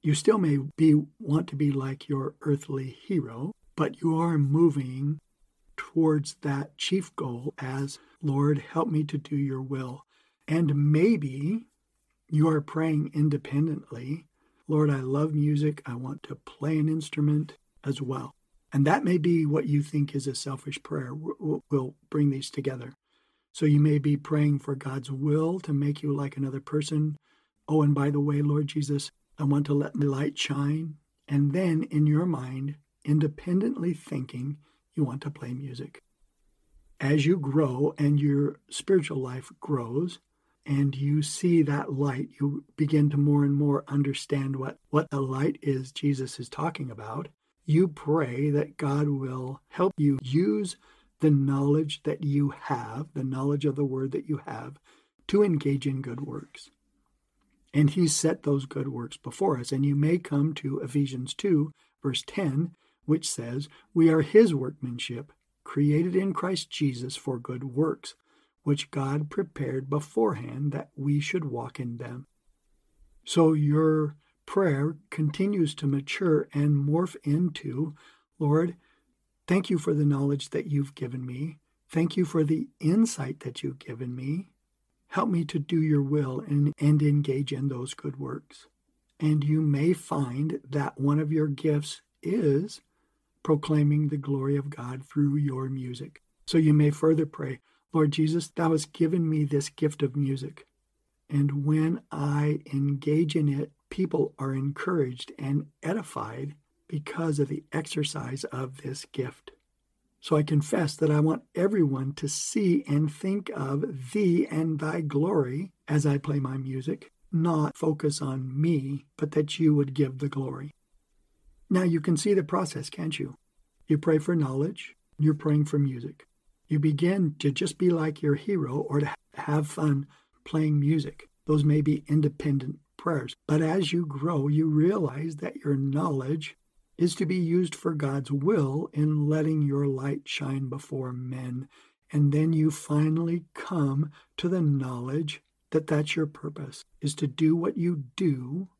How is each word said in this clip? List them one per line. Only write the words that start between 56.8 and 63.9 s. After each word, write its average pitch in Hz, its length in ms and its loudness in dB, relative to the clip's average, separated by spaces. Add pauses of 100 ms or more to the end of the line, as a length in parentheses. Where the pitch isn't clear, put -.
And 143 180 6
he 180 160 2
set - 360 0
those 139 220 0
good 139 240 -6
works 120 280 -10
before 139 420 -2
us. 120 120 -8
And 139 140 0
you 143 100 2
may 156 220 2
come 151 380 0
to 139 240 -6
Ephesians 131 540 -4
two, 156 380 0 (300)
verse 131 240 -4
ten, 165 500 -2 (300)
which 156 240 0
says, 123 400 -6 (240)